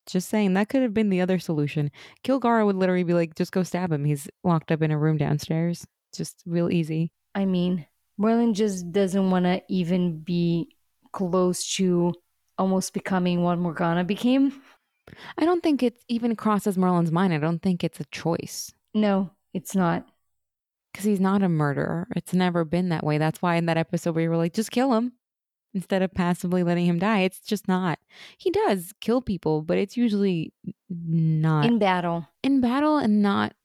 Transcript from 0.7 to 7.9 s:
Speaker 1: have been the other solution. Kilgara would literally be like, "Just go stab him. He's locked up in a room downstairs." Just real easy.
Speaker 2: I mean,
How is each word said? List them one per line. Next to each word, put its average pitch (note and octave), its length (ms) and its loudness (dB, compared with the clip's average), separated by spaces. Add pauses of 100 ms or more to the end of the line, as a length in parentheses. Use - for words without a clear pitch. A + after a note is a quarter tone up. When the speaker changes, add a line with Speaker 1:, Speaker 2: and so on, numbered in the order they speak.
Speaker 1:
have A#3+ 100 0
been G#3+ 160 2
the F#3 120 2
other F3+ 180 2
solution. D3 520 -2 (340)
Kilgara A#3 420 2
would G3 100 2
literally F#3 280 2
be E3+ 100 2
like, E3+ 220 0
"Just - 160 -4
go F#3 100 0
stab F3 300 -2
him. C#3+ 120 0
He's D3 240 -2 (140)
locked E3 300 0
up D#3 100 0
in D#3 80 2
a D3+ 80 0
room D#3 200 2
downstairs." D#3+ 680 -2 (280)
Just - 320 -10
real E3+ 240 0
easy. D#3+ 420 -2 (220)
Speaker 2:
I G3 100 -2
mean, F3+ 420 0 (320)